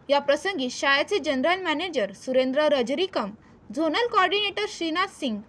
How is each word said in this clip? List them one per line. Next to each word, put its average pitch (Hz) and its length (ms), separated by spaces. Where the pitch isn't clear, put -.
या 277 100
प्रसंगी 285 500
शाळेचे 302 500
जनरल 294 420
मॅनेजर 302 540
सुरेंद्र 262 560
रजरीकम, 269 600
झोनल 330 320
कोऑर्डिनेटर 403 640
श्रीनाथ 349 500
सिंग, 226 180